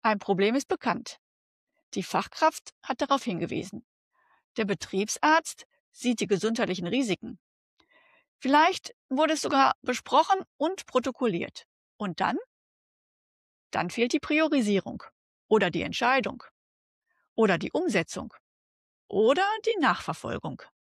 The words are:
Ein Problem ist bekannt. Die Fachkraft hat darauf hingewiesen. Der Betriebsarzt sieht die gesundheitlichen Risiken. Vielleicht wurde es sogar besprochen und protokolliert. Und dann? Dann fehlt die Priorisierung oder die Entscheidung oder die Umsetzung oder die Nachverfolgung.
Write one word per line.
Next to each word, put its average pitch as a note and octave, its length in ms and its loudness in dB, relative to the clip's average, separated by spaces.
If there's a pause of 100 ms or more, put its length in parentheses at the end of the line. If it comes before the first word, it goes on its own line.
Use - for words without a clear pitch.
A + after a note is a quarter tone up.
Ein G#3+ 180 2
Problem G3+ 360 2
ist C#4 120 -2
bekannt. - 520 -4 (720)
Die F#3+ 100 -6
Fachkraft - 680 -2 (100)
hat - 180 -4
darauf C4+ 220 0
hingewiesen. F#3 640 -6 (720)
Der A3 80 0
Betriebsarzt G#3+ 1000 0 (260)
sieht A#3+ 280 -2
die A3 80 -2
gesundheitlichen G3 600 0
Risiken. A3 520 -2 (1000)
Vielleicht D4+ 540 2 (140)
wurde D4+ 260 2
es D4 80 -2
sogar C4+ 400 4
besprochen D#4+ 600 2 (160)
und F4 300 -2
protokolliert. A#3+ 800 -2 (300)
Und F#3+ 220 -8
dann? A3+ 180 0 (1300)
Dann F3 180 -2
fehlt A#3+ 220 -2
die D4+ 80 0
Priorisierung C#4+ 840 0 (440)
oder G#3 220 4
die - 140 -4
Entscheidung A#3 600 -2 (920)
oder G3+ 220 4
die F#3+ 140 -6
Umsetzung C#4+ 640 -2 (720)
oder C#4 400 2 (180)
die A4 140 0
Nachverfolgung. - 800 -2 (200)